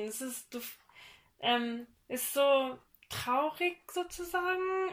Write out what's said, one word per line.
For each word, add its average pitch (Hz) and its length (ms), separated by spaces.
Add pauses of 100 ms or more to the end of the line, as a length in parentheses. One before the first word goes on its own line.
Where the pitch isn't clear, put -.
Es 220 140
ist, 254 320
du 247 60
f-, - 180 (600)
ähm, 240 480 (200)
ist - 260
so 269 440 (320)
traurig 311 680 (160)
sozusagen, 359 1000